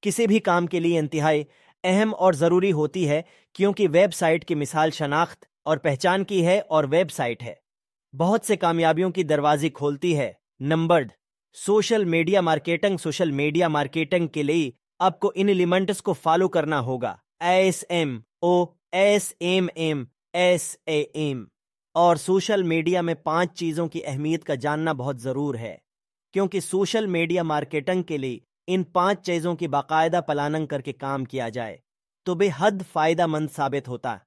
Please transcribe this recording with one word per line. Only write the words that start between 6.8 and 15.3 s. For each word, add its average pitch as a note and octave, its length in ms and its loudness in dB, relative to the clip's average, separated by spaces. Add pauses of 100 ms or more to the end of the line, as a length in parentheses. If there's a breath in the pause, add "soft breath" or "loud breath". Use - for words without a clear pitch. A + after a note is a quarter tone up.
वेबसाइट C#3 560 -2
है A#2 160 -12 (540)
बहुत F3 320 0
से G#3+ 120 2
कामयाबियों E3 540 2
की F3+ 120 -2
दरवाजे D3+ 480 2
खोलती D3 420 -2
है। C3 240 -2 (260)
नंबर E3 400 2
दो, A2 100 -10 (440)
सोशल G#3+ 480 2
मीडिया E3+ 360 2
मार्केटिंग। E3+ 580 0
सोशल D#3+ 320 -2
मीडिया D3+ 380 0
मार्केटिंग D#3 600 0
के D3+ 140 -4
लिए D3 300 0 (260)
आपको F#3 340 0